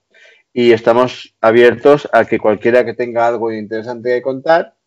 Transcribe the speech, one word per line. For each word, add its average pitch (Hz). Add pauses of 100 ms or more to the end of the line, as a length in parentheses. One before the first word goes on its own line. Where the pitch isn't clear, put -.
(520)
y 120
estamos 117
abiertos 120
a 113
que 110
cualquiera 117
que 113
tenga 117
algo 113
interesante 110
que 123
contar 139 (120)